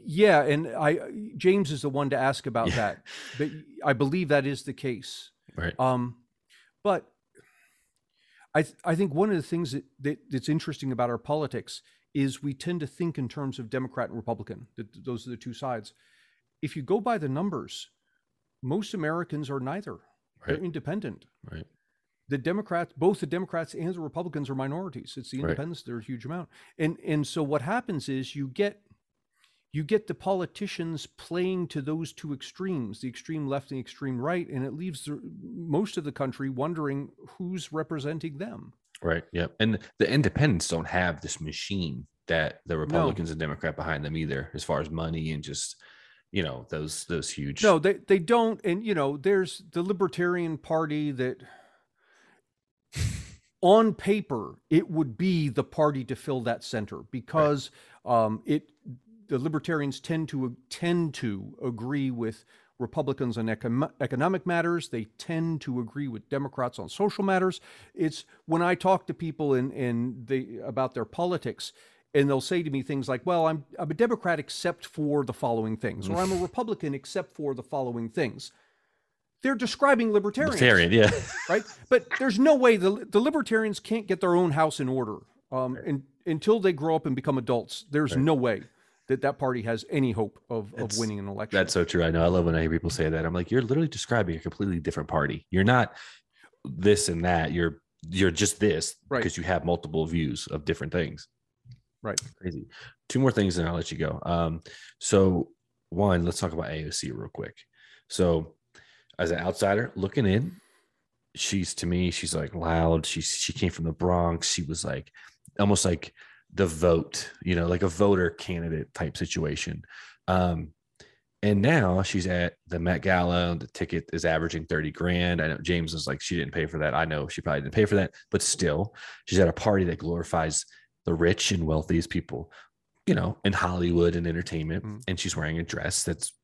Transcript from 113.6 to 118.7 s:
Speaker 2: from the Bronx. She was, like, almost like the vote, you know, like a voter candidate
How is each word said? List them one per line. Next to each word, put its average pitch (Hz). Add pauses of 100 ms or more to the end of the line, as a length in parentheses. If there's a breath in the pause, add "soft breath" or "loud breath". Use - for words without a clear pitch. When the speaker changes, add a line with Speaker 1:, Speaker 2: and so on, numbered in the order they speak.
Speaker 2:
from 82
the 82
Bronx. 85
She 90
was, 78
like, - (480 loud breath)
almost 101
like 87 (400 loud breath)
the 98
vote, 82 (100)
you 90
know, 85
like 87
a 95
voter 90
candidate 82